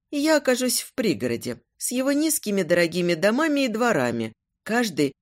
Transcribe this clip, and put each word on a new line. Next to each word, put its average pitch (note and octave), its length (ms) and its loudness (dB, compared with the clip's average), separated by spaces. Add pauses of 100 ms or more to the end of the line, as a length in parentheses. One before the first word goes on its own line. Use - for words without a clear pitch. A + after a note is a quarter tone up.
(100)
и D4 80 -4
я D#4 180 4
окажусь B3+ 440 0
в - 140 -14
пригороде, A#2 640 -2 (160)
с - 140 -6
его C4 220 0
низкими C#4 500 0
дорогими F3 520 2
домами C4+ 520 2
и - 20 0
дворами, C3+ 640 0 (300)
каждый F#3 600 0